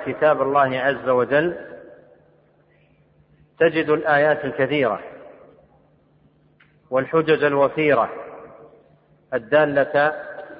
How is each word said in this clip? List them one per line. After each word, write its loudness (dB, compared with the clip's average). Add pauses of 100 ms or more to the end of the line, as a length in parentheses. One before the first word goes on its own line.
كتاب 2
الله 2
عز -2
وجل 2 (2000)
تجد 2
الآيات 2
الكثيرة 0 (1900)
والحجج 0
الوفيرة 2 (1200)
الدالة 0 (480)